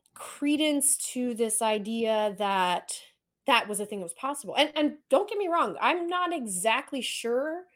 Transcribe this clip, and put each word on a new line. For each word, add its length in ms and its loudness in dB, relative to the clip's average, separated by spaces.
credence 840 0
to 220 -2
this 280 -2
idea 760 0
that 540 0
that 220 4
was 120 -4
a 60 -4
thing 120 -8
that 60 -8
was 100 -12
possible. 420 -6
And, 200 4
and 180 2
don't 180 4
get 100 -4
me 100 0
wrong, 320 2
I'm 260 2
not 260 0
exactly 680 -2
sure 640 -4